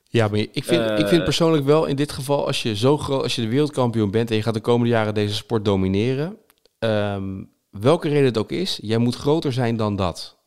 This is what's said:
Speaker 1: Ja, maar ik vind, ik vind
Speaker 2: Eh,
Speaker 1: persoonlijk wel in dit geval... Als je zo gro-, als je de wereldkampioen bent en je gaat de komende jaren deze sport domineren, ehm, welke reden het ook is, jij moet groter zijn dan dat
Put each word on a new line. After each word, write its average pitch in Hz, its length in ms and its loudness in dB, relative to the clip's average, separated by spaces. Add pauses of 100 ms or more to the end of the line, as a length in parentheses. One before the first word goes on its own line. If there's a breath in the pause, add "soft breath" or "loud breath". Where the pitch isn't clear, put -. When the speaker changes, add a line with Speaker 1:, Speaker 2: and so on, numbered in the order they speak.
Speaker 1:
Ja, 113 180 2
maar 104 120 0
ik 110 240 -4
vind, 120 180 0 (180)
ik 104 80 0
vind 175 120 4
Speaker 2:
Eh, - 40 -2
Speaker 1:
persoonlijk 160 420 2
wel 156 200 4
in 151 100 -2
dit 147 160 -2
geval... 143 340 -2
Als - 180 -4
je 110 120 -2
zo 131 220 4
gro-, 139 240 -2
als 120 140 -2
je 123 60 -4
de 110 60 -2
wereldkampioen 120 640 0
bent 110 180 0
en 110 60 0
je 107 60 2
gaat 110 120 -2
de 110 60 -2
komende 120 340 2
jaren 107 200 2
deze 104 220 0
sport 104 300 -2
domineren, 107 720 0 (420)
ehm, 101 640 -4 (260)
welke 139 400 0
reden 143 160 4
het 117 120 2
ook 104 140 -4
is, 175 300 -6
jij 107 160 -2
moet 120 180 0
groter 147 380 -2
zijn 117 240 0
dan 107 180 -2
dat 92 520 -4